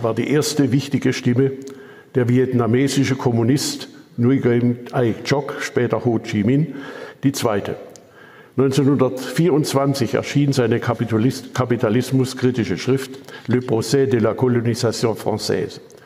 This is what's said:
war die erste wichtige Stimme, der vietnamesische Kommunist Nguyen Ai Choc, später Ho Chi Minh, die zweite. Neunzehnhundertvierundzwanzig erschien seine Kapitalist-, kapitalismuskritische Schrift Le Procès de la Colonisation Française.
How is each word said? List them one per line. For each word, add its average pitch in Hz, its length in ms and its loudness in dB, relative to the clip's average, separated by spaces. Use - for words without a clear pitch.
war 113 140 0
die 120 160 -2
erste 143 400 2
wichtige 131 420 0
Stimme, 131 380 2
der 123 120 2
vietnamesische 127 880 2
Kommunist 117 760 0
Nguyen 120 640 2
Ai 123 200 2
Choc, 143 300 -2
später 117 440 -2
Ho 117 140 2
Chi 107 260 -2
Minh, 139 300 2
die 139 120 0
zweite. 104 420 -2
Neunzehnhundertvierundzwanzig 139 1600 2
erschien 139 400 0
seine 117 260 2
Kapitalist-, 113 720 -2
kapitalismuskritische 123 1200 0
Schrift - 420 -2
Le 120 120 2
Procès 123 480 0
de 113 120 2
la 107 140 2
Colonisation 117 800 0
Française. - 640 -4